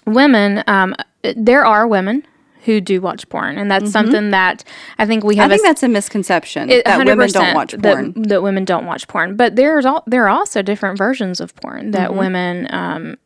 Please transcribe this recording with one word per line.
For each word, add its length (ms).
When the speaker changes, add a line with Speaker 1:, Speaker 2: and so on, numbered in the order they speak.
Speaker 1:
women, 580
um, 300
there 300
are 220
women 380
who 180
do 200
watch 280
porn, 280
and 120
that's 140
Speaker 2:
Mm-hmm. 80
Speaker 1:
something 400
that 320
I 80
think 180
we 140
Speaker 2:
I 60
Speaker 1:
have 80
a 40
Speaker 2:
think 100
Speaker 1:
s- 40
Speaker 2:
that's 140
a 60
misconception, 840
Speaker 1:
it, 140
Speaker 2:
that 120
women 80
don't 120
Speaker 1:
hundred 160
percent 220
Speaker 2:
watch 180
Speaker 1:
that, 80
Speaker 2:
porn. 200
Speaker 1:
that 180
women 240
don't 200
watch 220
porn, 280
but 200
there's 300
al-, 220
there 180
are 40
also 340
different 340
versions 440
of 160
porn 340
that 180
Speaker 2:
Mm-hmm. 100
Speaker 1:
women, 520
um, 540